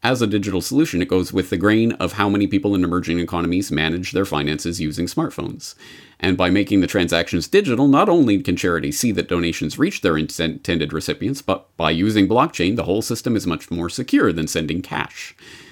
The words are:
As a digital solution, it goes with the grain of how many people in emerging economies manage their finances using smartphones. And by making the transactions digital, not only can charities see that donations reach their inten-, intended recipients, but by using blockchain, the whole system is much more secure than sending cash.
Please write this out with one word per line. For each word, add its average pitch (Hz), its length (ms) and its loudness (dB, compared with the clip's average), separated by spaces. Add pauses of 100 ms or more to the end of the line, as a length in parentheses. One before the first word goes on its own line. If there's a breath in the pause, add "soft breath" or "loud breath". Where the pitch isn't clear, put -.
As 123 180 2
a 113 60 2
digital 98 340 0
solution, 131 400 0
it 85 60 -2
goes 92 260 0
with 92 160 0
the 95 80 0
grain 110 360 4
of - 200 -4
how 101 160 2
many 101 160 2
people 98 300 2
in 92 80 4
emerging 85 340 0
economies 87 540 -2
manage 80 400 -2
their - 140 0
finances 76 540 -4
using 78 280 -4
smartphones. - 680 -6 (460 loud breath)
And 90 180 0
by 90 140 2
making 98 300 2
the 85 60 2
transactions 85 600 0
digital, 143 400 2
not 147 200 4
only 135 360 4
can 92 120 0
charities 82 440 -2
see 120 140 0
that 87 140 -2
donations 85 520 -2
reach 185 220 -2
their 90 120 2
inten-, 78 400 -2
intended 78 400 -2
recipients, 80 480 -4
but - 340 -6
by 80 140 0
using 98 380 2
blockchain, 110 480 2
the 117 80 -2
whole 95 180 0
system 113 340 -4
is 92 120 -2
much - 240 -4
more 85 180 -4
secure 127 420 2
than 80 140 -2
sending 80 380 -4
cash. - 520 -10 (360 loud breath)